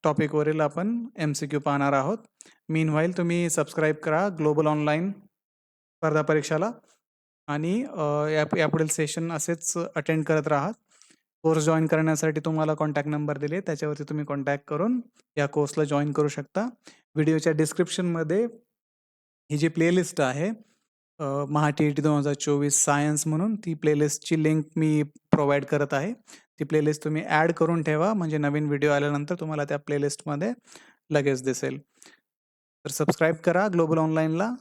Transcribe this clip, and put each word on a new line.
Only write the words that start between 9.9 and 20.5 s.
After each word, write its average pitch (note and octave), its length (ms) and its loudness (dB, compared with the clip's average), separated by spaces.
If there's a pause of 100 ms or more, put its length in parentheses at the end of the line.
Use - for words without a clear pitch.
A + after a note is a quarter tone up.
अटेंड D#3+ 300 0
करत D#3 220 0
राहा. D3+ 240 0 (720)
कोर्स D#3+ 200 2
जॉईन D#3+ 240 4
करण्यासाठी D#3+ 580 2
तुम्हाला D#3 280 0
कॉन्टॅक्ट D3+ 360 -2
नंबर D3 280 -2
दिले, D3 240 -4
त्याच्यावरती D3+ 420 -4
तुम्ही D3+ 220 -6
कॉन्टॅक्ट C#3+ 400 -4
करून A3 360 -2 (360)
या C#3+ 100 0
कोर्सला D3 360 0
जॉईन D3 280 0
करू D3 160 2
शकता. C#3+ 380 -4 (500)
व्हिडिओच्या D#3 380 2
डिस्क्रिप्शनमध्ये E3+ 920 0 (1040)
ही D3+ 60 -2
जी D#3 100 2
प्लेलिस्ट E3 540 2
आहे, C#3+ 280 0 (720)